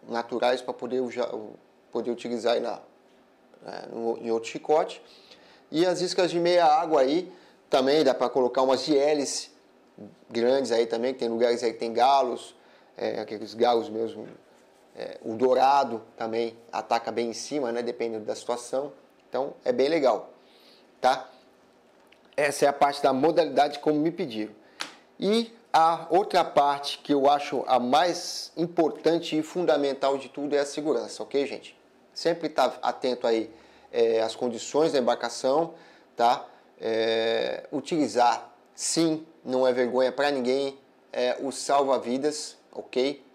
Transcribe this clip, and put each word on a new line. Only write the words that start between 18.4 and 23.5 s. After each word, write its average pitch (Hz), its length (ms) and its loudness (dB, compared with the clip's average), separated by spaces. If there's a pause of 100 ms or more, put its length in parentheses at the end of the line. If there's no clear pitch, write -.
Então 131 240 -4 (100)
é 131 80 -2
bem 127 180 2
legal, 135 420 0 (720)
tá? 127 260 2 (1040)
Essa 143 300 0
é 143 40 8
a 143 40 4
parte 143 300 0
da 139 100 4
modalidade 147 680 2